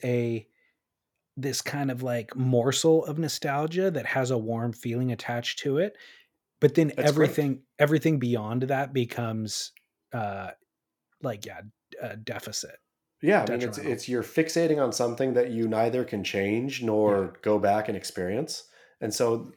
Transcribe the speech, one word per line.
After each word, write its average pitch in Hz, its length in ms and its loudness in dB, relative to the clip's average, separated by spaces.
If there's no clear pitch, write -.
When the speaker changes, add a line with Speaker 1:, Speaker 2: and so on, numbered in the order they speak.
Speaker 1:
a, 120 440 -2
this 135 260 -4
kind 143 300 -4
of, 123 120 -6
like, 120 320 -4
morsel 131 680 4
of 147 120 -6
nostalgia 160 720 -2
that 131 140 -4
has 131 260 0
a 127 60 2
warm 113 340 -2
feeling 123 400 -4
attached 120 480 -6
to 143 200 0
it. 208 180 -2
But 143 140 6
then 160 140 6
Speaker 2:
That's 135 100 -4
great. 147 100 4
Speaker 1:
everything, 143 540 2
everything 151 400 4
beyond 120 440 0
that 139 300 -2
becomes, 113 800 -4
uh, 98 380 -6
like, 107 240 -6
yeah, - 160 -14
a 107 140 -8
deficit. - 600 -10
Speaker 2:
Yeah, 165 220 4
I 107 80 -2
mean, - 40 0
it's, 123 100 -2
Speaker 1:
Detrimental. 120 260 -4
Speaker 2:
it's, - 180 -4
you're 123 140 -2
fixating 160 580 2
on 120 120 2
something 120 400 0
that 123 160 4
you 113 180 0
neither 117 380 2
can 104 180 -4
change 113 600 0
nor 107 500 4
Speaker 1:
Yeah. - 80 -20
Speaker 2:
go 107 180 2
back 104 300 2
and 101 80 -4
experience. 98 720 -6
And 107 120 -4
so, 117 440 0